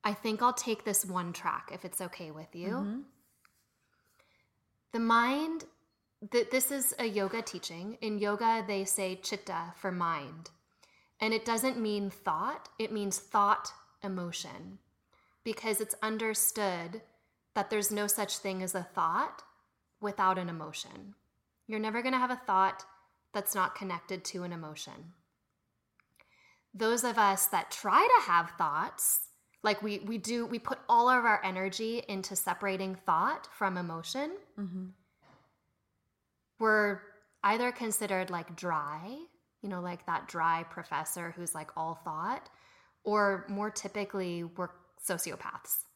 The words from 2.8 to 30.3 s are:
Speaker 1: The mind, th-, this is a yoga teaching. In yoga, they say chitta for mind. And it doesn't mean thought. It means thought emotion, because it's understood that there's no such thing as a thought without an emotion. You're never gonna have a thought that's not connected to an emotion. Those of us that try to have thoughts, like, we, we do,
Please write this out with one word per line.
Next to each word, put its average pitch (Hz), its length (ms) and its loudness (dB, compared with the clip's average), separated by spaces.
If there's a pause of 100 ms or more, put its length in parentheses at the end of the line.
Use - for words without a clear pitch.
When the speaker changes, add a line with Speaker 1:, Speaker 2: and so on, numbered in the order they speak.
Speaker 1:
The 233 80 -2
mind, 262 640 4 (680)
th-, 240 200 4
this 254 200 2
is 277 280 0
a 247 80 -2
yoga 202 360 0
teaching. 180 580 -10
In 214 180 -2
yoga, 214 480 2
they 196 200 0
say 190 300 0
chitta 175 600 -6
for 190 160 -4
mind. 165 560 -4 (720)
And 220 120 2
it 226 120 0
doesn't 233 340 0
mean 208 320 0
thought. 190 580 -4 (100)
It 220 140 -2
means 202 260 -2
thought - 540 2 (300)
emotion, 180 760 -8 (680)
because 220 360 0
it's 214 220 -4
understood 214 1000 0 (540)
that 202 160 0
there's 208 220 2
no 208 160 0
such 202 300 0
thing 185 240 -4
as 185 120 -4
a 180 80 -2
thought 175 600 -2 (580)
without 196 380 4
an 180 100 -4
emotion. 165 640 -10 (540)
You're 220 100 -4
never 220 240 -2
gonna 262 160 2
have 247 140 2
a 247 120 -4
thought 190 400 4 (480)
that's 202 220 -2
not 185 220 2
connected 185 480 -6
to 180 180 -6
an 175 100 -6
emotion. 165 600 -12 (1600)
Those 226 300 2
of 233 140 2
us 196 280 6
that - 240 0
try 233 340 6 (140)
to - 120 4
have 170 280 6
thoughts, - 680 2 (340)
like, 208 180 2
we, 208 200 -2
we 214 180 -4
do, 233 260 0